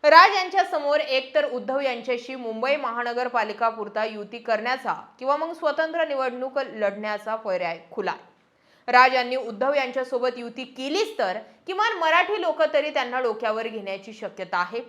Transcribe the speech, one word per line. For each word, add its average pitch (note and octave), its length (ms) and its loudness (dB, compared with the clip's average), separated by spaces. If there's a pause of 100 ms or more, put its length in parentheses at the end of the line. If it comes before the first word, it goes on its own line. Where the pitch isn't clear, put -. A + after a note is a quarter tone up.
राज F4 340 10
यांच्या F#4 280 2
समोर D4+ 360 0
एकतर C4 500 0
उद्धव B3 300 -2
यांच्याशी B3 540 -4
मुंबई B3 420 -2
महानगरपालिका A#3+ 920 -2
पुरता A3 360 -4
युती G#3+ 340 -8
करण्याचा A#3 560 -2 (240)
किंवा C4+ 180 0
मग D#4+ 160 -4
स्वतंत्र D#4+ 560 -2
निवडणूक C4 500 -4
लढण्याचा G#3+ 760 -4
पर्याय F3+ 440 -4 (100)
खुला F3+ 200 -4
आहे. - 100 -10 (720)
राज B3+ 220 8
यांनी B3+ 220 0
उद्धव A#3+ 380 -2
यांच्यासोबत B3+ 640 -2
युती A#3+ 280 -10
केलीच, D4+ 540 -4
तर G3 200 -2 (280)
किमान G#4 320 -2
मराठी F4 440 2
लोक E4 200 0
तरी D4+ 280 2
त्यांना B3+ 300 -2
डोक्यावर A3 480 -2
घेण्याची G3 440 -10
शक्यता F#3 460 -6
आहे. F3+ 300 -2